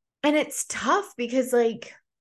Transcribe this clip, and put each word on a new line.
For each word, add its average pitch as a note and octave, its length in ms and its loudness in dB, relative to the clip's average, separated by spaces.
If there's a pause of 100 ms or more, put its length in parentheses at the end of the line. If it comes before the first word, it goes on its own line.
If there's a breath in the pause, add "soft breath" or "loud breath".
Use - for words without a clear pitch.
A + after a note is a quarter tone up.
(240)
And D4 120 2
it's D4 320 -2
tough F4 480 0
because, B3 380 0
like, A#3 400 2 (280)